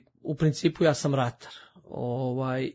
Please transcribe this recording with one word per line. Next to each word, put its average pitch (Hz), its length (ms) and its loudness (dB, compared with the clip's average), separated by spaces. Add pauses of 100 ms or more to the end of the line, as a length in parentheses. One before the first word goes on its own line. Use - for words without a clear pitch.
(240)
u 151 120 -4
principu 160 480 2
ja 151 100 6
sam 139 220 0
ratar. 123 360 -2 (340)
Ovaj, 127 880 -4